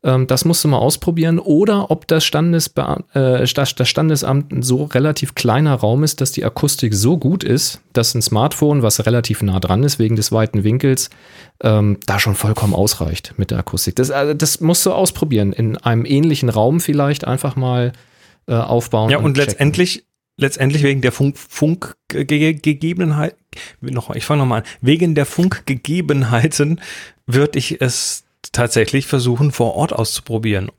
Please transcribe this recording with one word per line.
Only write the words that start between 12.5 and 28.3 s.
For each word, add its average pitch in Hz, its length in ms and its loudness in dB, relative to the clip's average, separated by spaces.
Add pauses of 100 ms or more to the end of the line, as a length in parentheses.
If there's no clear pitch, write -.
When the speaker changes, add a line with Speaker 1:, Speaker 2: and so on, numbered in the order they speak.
Speaker 1:
ausreicht 87 640 -2
mit 98 140 -4
der - 80 -2
Akustik. - 380 -4
Das, 131 120 0
also 143 240 0
das 151 280 -2
musst 170 220 2
du 190 100 2
ausprobieren. 120 600 0
In 113 240 -2
einem 117 280 0
ähnlichen 143 440 2
Raum 117 300 2
vielleicht 143 480 0
einfach 131 280 -4
mal, 123 360 0 (560)
äh, 123 60 -2
aufbauen 117 580 0
Speaker 2:
Ja, 139 60 4
Speaker 1:
und 110 80 0
Speaker 2:
und 143 100 2
Speaker 1:
checken. 139 140 2
Speaker 2:
letztendlich, 151 560 0 (320)
letztendlich 139 460 0
wegen 139 180 2
der 123 100 2
Funk-, 139 260 0
Funk-, - 580 -4 (140)
Ge-, - 160 -4
Ge-, 151 280 0
Gegebenheit-, 156 840 -2 (460)
noch, 127 300 -8
ich 113 140 -8
fang 151 120 0
noch 139 80 2
mal 117 120 0
an, 113 60 -4 (180)
wegen 160 340 2
der 143 100 2
Funkgegebenheiten 143 1500 0 (460)
würde 143 320 0
ich 131 240 -4
es - 420 -4 (280)